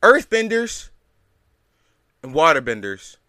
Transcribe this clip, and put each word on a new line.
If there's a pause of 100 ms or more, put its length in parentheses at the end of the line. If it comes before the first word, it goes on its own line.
Earthbenders (1300)
and
waterbenders (100)